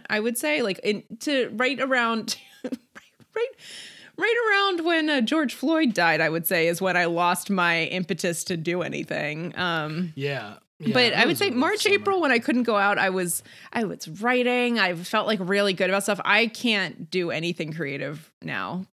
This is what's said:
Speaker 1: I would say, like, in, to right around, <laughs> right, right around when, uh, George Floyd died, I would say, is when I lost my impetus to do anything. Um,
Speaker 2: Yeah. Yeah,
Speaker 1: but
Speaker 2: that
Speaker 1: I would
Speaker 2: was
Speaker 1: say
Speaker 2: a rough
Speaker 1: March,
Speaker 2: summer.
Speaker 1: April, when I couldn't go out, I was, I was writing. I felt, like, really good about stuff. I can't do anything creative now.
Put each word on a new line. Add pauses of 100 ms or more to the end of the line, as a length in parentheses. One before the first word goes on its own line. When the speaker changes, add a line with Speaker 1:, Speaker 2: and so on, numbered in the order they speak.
(120)
Speaker 1:
I
would
say,
like,
in, (180)
to
right
around, (260)
<laughs> (720)
right, (680)
right (140)
around
when,
uh,
George
Floyd
died,
I
would
say,
is
when
I
lost
my
impetus
to
do
anything.
Um,
Speaker 2:
Yeah. (260)
Yeah,
Speaker 1:
but
Speaker 2:
that
Speaker 1:
I
would
Speaker 2:
was
Speaker 1:
say
Speaker 2:
a
rough
Speaker 1:
March,
Speaker 2:
summer.
Speaker 1:
April,
when
I
couldn't
go
out,
I
was, (300)
I
was (140)
writing.
I
felt,
like,
really
good
about
stuff.
I
can't
do
anything
creative (100)
now.